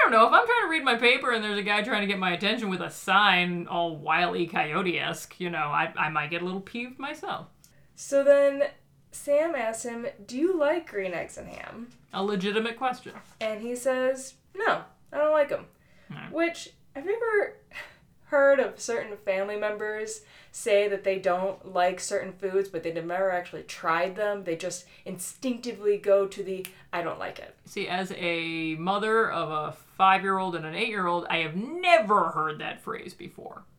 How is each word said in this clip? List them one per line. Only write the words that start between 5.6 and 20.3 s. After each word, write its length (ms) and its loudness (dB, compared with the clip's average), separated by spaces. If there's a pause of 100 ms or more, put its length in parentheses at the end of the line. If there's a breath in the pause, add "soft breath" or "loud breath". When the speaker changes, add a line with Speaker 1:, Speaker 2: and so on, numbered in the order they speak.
Speaker 1:
I 140 0
might 220 -2
get 100 -4
a 40 -6
little 160 -4
peeved 380 -10
myself. 480 -10 (480 soft breath)
Speaker 2:
So 280 0
then 400 6 (480)
Sam 440 0
asks 280 -4
him, 240 -8 (180)
"Do 120 -8
you 200 2
like 320 0
green 240 -4
eggs 240 -8
and 100 -14
ham?" 420 -14 (240)
Speaker 1:
A 80 -4
legitimate 560 0
question. 360 -4 (260)
Speaker 2:
And 220 -4
he 140 -6
says, 580 0 (200)
"No, 300 0 (300)
I 40 -4
don't 140 4
like 200 2
'em." 160 -6 (440 soft breath)
Speaker 1:
All 60 -14
right. 140 -14
Speaker 2:
Which, 400 -2 (240)
have 100 -10
you 100 0
ever 420 0 (680 loud breath)
heard 340 6
of 200 -2
certain 380 -4
family 380 -2
members 680 -4 (340 soft breath)